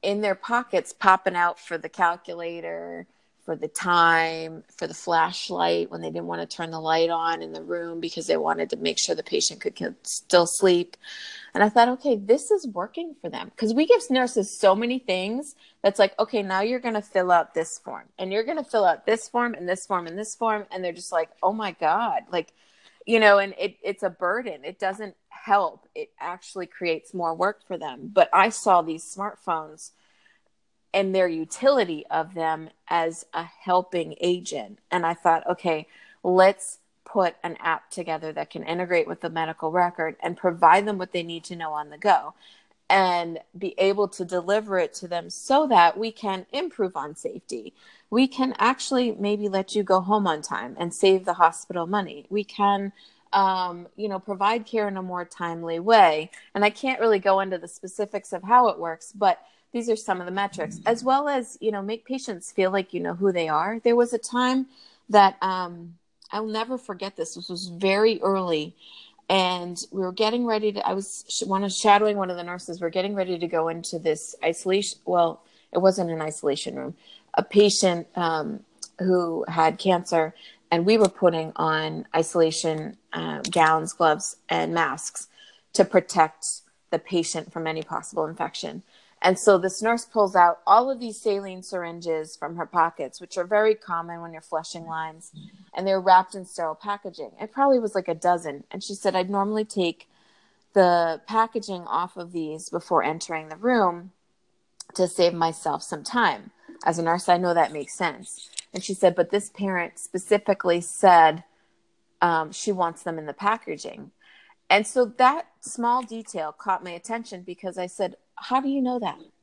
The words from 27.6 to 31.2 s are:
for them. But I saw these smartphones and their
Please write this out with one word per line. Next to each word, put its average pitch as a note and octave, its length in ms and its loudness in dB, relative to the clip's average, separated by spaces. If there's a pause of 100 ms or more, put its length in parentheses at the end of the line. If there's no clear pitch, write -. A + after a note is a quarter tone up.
for F3+ 100 -8
them. C#3 360 -12
But - 200 6
I F#3+ 180 6
saw F#3 300 4
these D#3+ 220 -6
smartphones E3 880 -8 (1040)
and F#3+ 180 2
their F#3+ 140 4